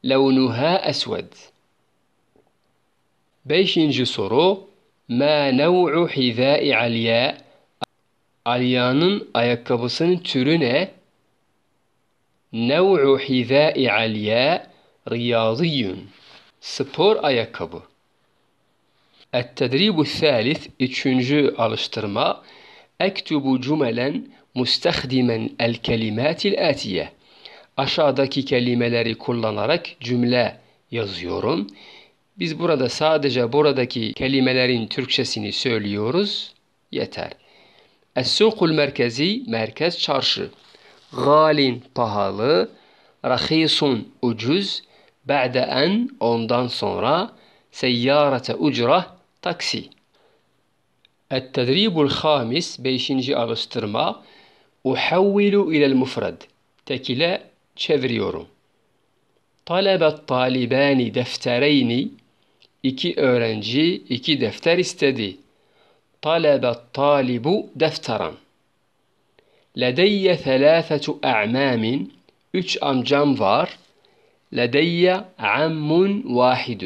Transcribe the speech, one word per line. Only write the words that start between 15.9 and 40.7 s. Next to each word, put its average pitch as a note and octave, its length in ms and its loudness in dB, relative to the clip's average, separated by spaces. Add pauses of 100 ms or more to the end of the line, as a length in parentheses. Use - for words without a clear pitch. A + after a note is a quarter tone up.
Spor F3 640 0
ayakkabı. A2+ 580 -2 (1500)
التدريب C#3 680 0
الثالث, C#3+ 680 0 (120)
üçüncü C3 760 0
alıştırma. A2 840 -4 (580)
أكتب C#3+ 600 -2
جملا C3 600 -2 (360)
مستخدما B2 920 0 (120)
الكلمات A#2 840 -2
الآتية. C3 600 -2 (720)
Aşağıdaki C3+ 680 0
kelimeleri A#2+ 680 0
kullanarak A2+ 720 -2 (140)
cümle A#2+ 560 0 (340)
yazıyorum. G2+ 760 -4 (720)
Biz D#3+ 200 -6
burada D3+ 300 0
sadece C#3 640 0
buradaki B2+ 600 0
kelimelerin B2+ 760 0
Türkçesini A2+ 680 -4
söylüyoruz. A2+ 1000 -4 (380)
Yeter. - 380 -8 (840)
السوق G#3+ 420 2
المركزي, D3+ 920 0
merkez A2+ 480 -4
çarşı. - 520 -2 (600)